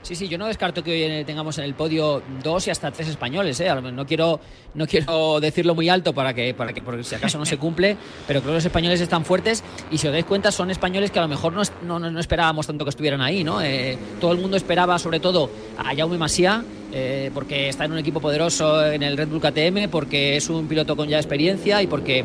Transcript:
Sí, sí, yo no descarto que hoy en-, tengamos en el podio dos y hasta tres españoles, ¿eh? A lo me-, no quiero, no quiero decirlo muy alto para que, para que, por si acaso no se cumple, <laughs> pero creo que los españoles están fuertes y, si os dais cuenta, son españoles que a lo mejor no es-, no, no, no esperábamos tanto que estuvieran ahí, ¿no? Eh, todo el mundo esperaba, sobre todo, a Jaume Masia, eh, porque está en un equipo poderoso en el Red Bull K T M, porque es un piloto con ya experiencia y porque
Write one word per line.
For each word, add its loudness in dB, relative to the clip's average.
Sí, -8
sí, -6
yo -4
no -4
descarto -2
que -6
hoy 2
en-, -2
tengamos -6
en -4
el -6
podio 0
dos 0
y 0
hasta -4
tres -6
españoles, -2
¿eh? 2
A 4
lo -4
me-, -8
no -4
quiero, 2
no 0
quiero 2
decirlo 4
muy 2
alto 4
para 0
que, 0
para -4
que, -10
por -6
si -8
acaso -2
no -2
se 0
cumple, 2
<laughs> -14
pero 0
creo -4
que 2
los 2
españoles 2
están 0
fuertes 2
y, 0
si 0
os 0
dais 0
cuenta, 2
son -2
españoles 0
que 2
a 2
lo 0
mejor -2
no 0
es-, 0
no, -4
no, -4
no -4
esperábamos 0
tanto -6
que -2
estuvieran -2
ahí, 0
¿no? -2
Eh, -2
todo 4
el 4
mundo 0
esperaba, 4
sobre 0
todo, 2
a -4
Jaume 0
Masia, 4
eh, -4
porque -2
está -2
en -2
un -2
equipo -2
poderoso 2
en 2
el 0
Red 0
Bull -2
K 2
T 2
M, 2
porque 0
es -2
un 0
piloto 0
con -2
ya 2
experiencia 2
y 2
porque 0